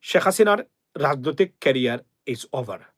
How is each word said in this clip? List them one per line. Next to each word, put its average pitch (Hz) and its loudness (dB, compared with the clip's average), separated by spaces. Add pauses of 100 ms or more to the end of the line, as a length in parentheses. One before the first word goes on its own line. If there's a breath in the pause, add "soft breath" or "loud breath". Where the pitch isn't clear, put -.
শেখ 180 2
হাসিনার 208 4 (460)
রাজনৈতিক 147 0 (160)
career 127 2 (280)
is 117 -8
over. 110 -6 (180)